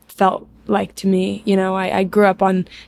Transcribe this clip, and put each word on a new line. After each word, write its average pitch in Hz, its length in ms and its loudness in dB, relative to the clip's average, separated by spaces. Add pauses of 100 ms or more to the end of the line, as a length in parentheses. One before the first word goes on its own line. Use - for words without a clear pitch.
felt - 400 -2 (200)
like 202 280 -2
to - 120 -4
me. 190 380 -2
You 196 120 2
know, 190 180 -2
I, 190 240 -2
I 196 60 0
grew 202 220 2
up 190 140 0
on 190 280 0 (180)